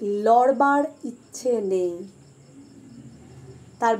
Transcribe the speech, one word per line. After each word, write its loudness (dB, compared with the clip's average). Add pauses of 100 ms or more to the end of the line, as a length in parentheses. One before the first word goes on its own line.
লড়বার 2 (200)
ইচ্ছে -6
নেই।" -2 (1900)
তার 2